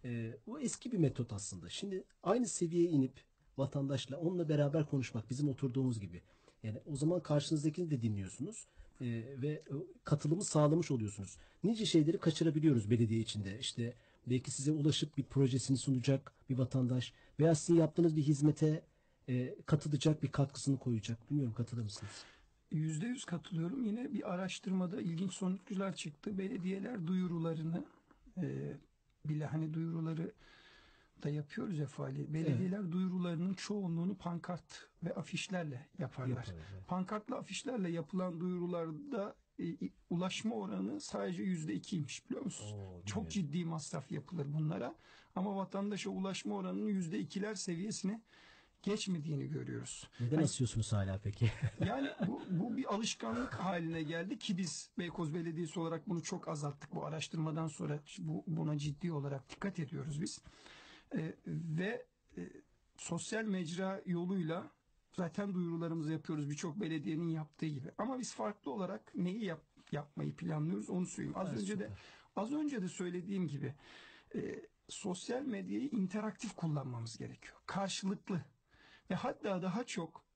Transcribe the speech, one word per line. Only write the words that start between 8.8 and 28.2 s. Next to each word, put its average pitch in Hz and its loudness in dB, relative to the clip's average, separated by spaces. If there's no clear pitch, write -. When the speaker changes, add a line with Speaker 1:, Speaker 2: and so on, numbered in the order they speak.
Speaker 1:
e, 127 -4
ve, 147 0
e, 151 -4
katılımı 156 2
sağlamış 156 6
oluyorsunuz. 104 -2
Nice 214 4
şeyleri 160 6
kaçırabiliyoruz 151 6
belediye 113 6
içinde. 107 -2
İşte 120 -2
belki 127 2
size 143 2
ulaşıp 151 4
bir 139 0
projesini 135 4
sunacak 135 2
bir 131 2
vatandaş 127 2
veya 160 8
sizin 170 6
yaptığınız 160 6
bir 156 4
hizmete, 151 6
e, 127 2
katılacak, 151 4
bir 139 0
katkısını 139 2
koyacak. 117 -2
Bilmiyorum, 139 2
katılır 117 -2
mısınız? 101 -8
Speaker 2:
Yüzde 156 0
yüz 247 -4
katılıyorum. 175 -2
Yine 240 0
bir 196 -2
araştırmada 185 0
ilginç 180 0
sonuçlar 190 -2
çıktı. 185 -6
Belediyeler 190 -2
duyurularını, 165 0